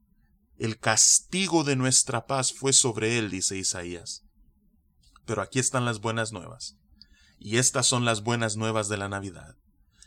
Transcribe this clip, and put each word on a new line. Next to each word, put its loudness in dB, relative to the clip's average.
"El -4
castigo 4
de 2
nuestra 2
paz 0
fue 0
sobre 2
él", -2
dice -4
Isaías. -8
Pero -4
aquí -4
están 0
las -4
buenas -4
nuevas. -14
Y -2
estas 2
son 2
las 2
buenas 0
nuevas 0
de -2
la -4
Navidad. -8